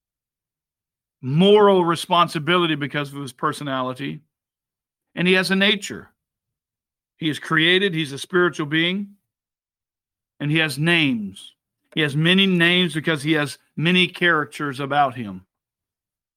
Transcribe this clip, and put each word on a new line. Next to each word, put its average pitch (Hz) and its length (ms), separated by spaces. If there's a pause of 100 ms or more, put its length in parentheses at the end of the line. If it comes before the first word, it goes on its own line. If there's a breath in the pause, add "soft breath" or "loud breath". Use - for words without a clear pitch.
(1200)
moral 190 640
responsibility 170 920
because 143 360
of 139 80
his 135 120
personality, 139 880 (960)
and 175 100
he 185 80
has 185 160
a 190 60
nature. 196 540 (1080)
He 160 120
is 135 80
created, 175 560
he's 156 180
a 135 60
spiritual 175 480
being, 175 480 (1200)
and 147 120
he 156 80
has 151 200
names. 139 760 (400)
He 160 80
has 143 120
many 180 320
names 180 460
because 156 300
he 156 100
has 147 240 (180)
many 180 320
characters 151 760
about 139 340
him. 101 320 (920)